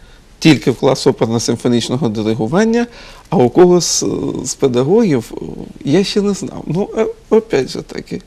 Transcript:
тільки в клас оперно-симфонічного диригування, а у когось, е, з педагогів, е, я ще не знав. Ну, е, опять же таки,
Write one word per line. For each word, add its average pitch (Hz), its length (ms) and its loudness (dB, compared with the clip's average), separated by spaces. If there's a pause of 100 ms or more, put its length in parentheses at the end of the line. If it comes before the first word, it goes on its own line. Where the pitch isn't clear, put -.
(380)
тільки 143 320 4
в 113 60 -2
клас 131 300 0
оперно-симфонічного 120 1040 0
диригування, 123 760 0 (440)
а - 60 0
у 120 140 4
когось, 175 520 4
е, - 40 -4 (380)
з - 100 -8
педагогів, 135 800 0
е, - 120 -12 (400)
я 180 200 2
ще 202 180 -2
не 202 120 -2
знав. - 320 -10
Ну, 175 220 -2 (100)
е, 220 80 0 (240)
опять 214 380 0
же - 140 -8
таки, - 440 -12